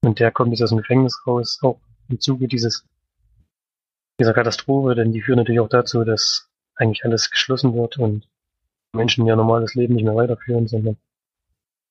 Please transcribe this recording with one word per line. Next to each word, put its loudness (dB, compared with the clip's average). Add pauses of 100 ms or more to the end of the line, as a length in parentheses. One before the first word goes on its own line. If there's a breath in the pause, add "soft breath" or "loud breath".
Und 2
der 4
kommt 0
jetzt 0
aus 2
dem 2
Gefängnis 0
raus, -2
auch 0 (300)
im -4
Zuge -2
dieses, -4 (1300)
dieser 2
Katastrophe, 0
denn 2
die -4
führen 2
natürlich 2
auch 0
dazu, 0
dass -2 (320)
eigentlich 0
alles -2
geschlossen -2
wird -4
und -2 (640)
Menschen 0
ihr 4
normales 2
Leben 2
nicht 0
mehr 2
weiterführen, 0
sondern -2 (960)